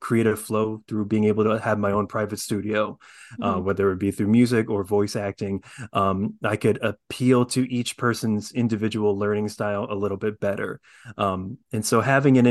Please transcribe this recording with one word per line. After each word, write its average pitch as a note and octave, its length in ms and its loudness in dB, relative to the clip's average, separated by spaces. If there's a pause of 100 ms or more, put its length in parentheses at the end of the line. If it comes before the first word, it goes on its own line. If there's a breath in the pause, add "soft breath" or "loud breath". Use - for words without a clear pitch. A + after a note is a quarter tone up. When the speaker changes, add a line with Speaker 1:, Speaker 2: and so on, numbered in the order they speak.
Speaker 1:
creative A2+ 400 2
flow A2 480 -2
through G#2+ 160 -4
being G#2+ 260 2
able G#2+ 140 2
to A2 160 2
have G#2+ 180 0
my G2+ 140 0
own G2+ 160 0
private G#2+ 320 -4
studio, G#2 580 -4 (420 loud breath)
uh, G2 140 0
Speaker 2:
Mm-hmm. F2+ 100 -2
Speaker 1:
whether F#2+ 280 2
it F#2 80 -4
be G2 100 0
through G2+ 160 -2
music A#2 420 4
or G#2 140 -2
voice G#2 320 0
acting. G2+ 480 -6 (300 loud breath)
Um, G2 500 0
I G#2+ 140 0
could G#2+ 260 2
appeal B2 720 2
to B2+ 80 0 (100)
each A#2+ 240 -4
person's A2 540 -2
individual G#2+ 680 0
learning G#2 340 -2
style G#2 380 -4
a G#2+ 60 -6
little G2 220 -2
bit G#2 240 -6
better. G2+ 400 -4 (360 loud breath)
Um, F#2+ 420 -4 (140)
and A2 140 -4
so A#2 140 4
having C3+ 380 4
an A#2+ 120 6